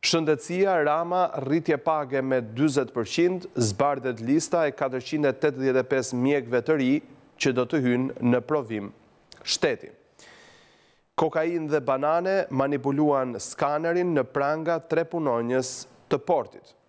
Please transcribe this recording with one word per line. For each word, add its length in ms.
Shëndetësia, 680
Rama, 460
rritje 340
page 400
me 240
dyzet 480
përqind, 540
zbardhet 640
lista 480
e 80
katërqind 480
e 80
tetëdhjetë 480
e 80
pesë 320
mjekëve 400
të 160
ri 120
që 160
do 80
të 220
hynë 460
në 120
provim 460
shteti. 480
Kokainë 560
dhe 80
banane 540
manipuluan 920
skanerin 760
në 160
pranga 420
tre 320
punonjës 640
të 160
portit. 460